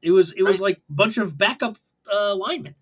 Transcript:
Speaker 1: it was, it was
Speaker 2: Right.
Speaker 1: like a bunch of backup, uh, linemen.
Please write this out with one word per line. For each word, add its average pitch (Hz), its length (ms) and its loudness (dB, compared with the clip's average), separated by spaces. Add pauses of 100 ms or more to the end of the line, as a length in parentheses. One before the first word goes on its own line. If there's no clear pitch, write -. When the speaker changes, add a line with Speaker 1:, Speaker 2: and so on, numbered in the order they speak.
Speaker 1:
it 165 100 0
was, 185 220 6
it 190 100 -2
was 202 160 2
Speaker 2:
Right. - 20 -6
Speaker 1:
like 196 160 -2 (120)
a 147 40 -12
bunch 214 240 0
of 180 200 -4
backup, 220 400 -2 (340)
uh, 202 240 0
linemen. 202 460 -6